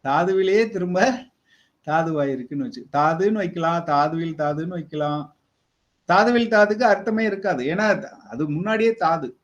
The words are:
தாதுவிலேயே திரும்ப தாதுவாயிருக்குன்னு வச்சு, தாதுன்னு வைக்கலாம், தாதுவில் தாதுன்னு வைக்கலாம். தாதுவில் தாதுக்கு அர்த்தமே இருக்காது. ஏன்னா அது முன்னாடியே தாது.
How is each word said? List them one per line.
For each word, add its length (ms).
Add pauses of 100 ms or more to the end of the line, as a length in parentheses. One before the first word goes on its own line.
தாதுவிலேயே 680
திரும்ப 560 (600)
தாதுவாயிருக்குன்னு 680
வச்சு, 360
தாதுன்னு 400
வைக்கலாம், 520
தாதுவில் 500
தாதுன்னு 340
வைக்கலாம். 680 (720)
தாதுவில் 400
தாதுக்கு 340
அர்த்தமே 420
இருக்காது. 400
ஏன்னா 380
அது 460
முன்னாடியே 460
தாது. 500